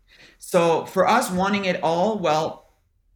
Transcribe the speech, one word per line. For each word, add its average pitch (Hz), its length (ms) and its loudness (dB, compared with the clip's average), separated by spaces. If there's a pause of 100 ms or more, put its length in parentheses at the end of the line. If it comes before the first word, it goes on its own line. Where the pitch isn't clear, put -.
(380)
So 170 460 0
for - 240 0
us 226 240 2
wanting 196 320 -2
it 180 180 -2
all, 175 360 0
well, 156 440 -2 (540)